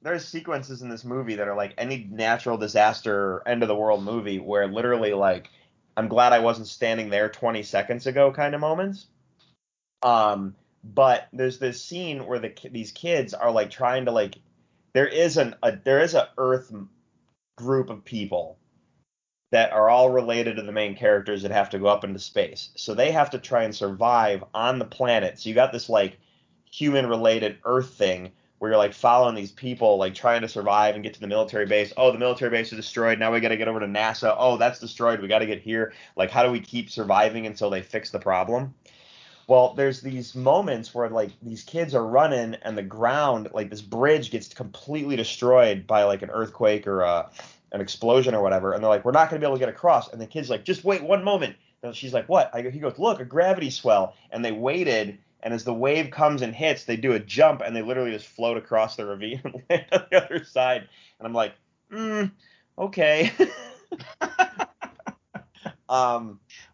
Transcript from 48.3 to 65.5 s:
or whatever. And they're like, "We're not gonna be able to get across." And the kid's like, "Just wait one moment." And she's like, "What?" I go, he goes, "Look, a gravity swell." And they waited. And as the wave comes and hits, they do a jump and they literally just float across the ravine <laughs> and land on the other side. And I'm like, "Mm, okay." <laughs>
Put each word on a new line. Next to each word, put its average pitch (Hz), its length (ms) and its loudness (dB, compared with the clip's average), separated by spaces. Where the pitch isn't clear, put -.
or 107 80 0
whatever. 95 320 2
And 95 100 -4
they're 110 60 2
like, 104 140 4
"We're 123 80 -2
not 156 180 6
gonna 160 120 -6
be 151 40 -2
able 139 120 0
to - 20 -2
get 127 80 -2
across." 147 460 0
And 113 80 -12
the 110 60 -12
kid's 143 220 -8
like, 113 140 -4
"Just 180 220 -4
wait 185 180 0
one 185 200 0
moment." 175 320 -2
And 120 100 -10
she's 131 200 -12
like, 117 160 -2
"What?" 170 240 2
I 120 80 -6
go, 123 80 -6
he 143 100 -12
goes, 139 200 -6
"Look, 196 200 -2
a 127 60 -10
gravity 165 460 0
swell." 101 420 0
And 117 160 -6
they 113 80 -2
waited. 117 640 -2
And 117 120 -4
as 110 80 -8
the 120 100 -4
wave 139 380 0
comes 147 320 0
and 113 120 -6
hits, 151 300 -2
they 117 100 -2
do 120 180 0
a 107 60 0
jump 113 460 2
and 113 100 -6
they 113 60 -4
literally 123 300 -4
just 107 160 -10
float 117 300 -4
across 110 380 0
the 107 120 -8
ravine 107 340 -8
<laughs> - 20 -20
and 135 120 -12
land 170 220 0
on 185 200 0
the 185 120 6
other 165 220 -8
side. 127 420 -2
And 110 80 -10
I'm 117 60 -8
like, 110 200 -2
"Mm, 208 400 -4
okay." 185 580 2
<laughs> - 60 2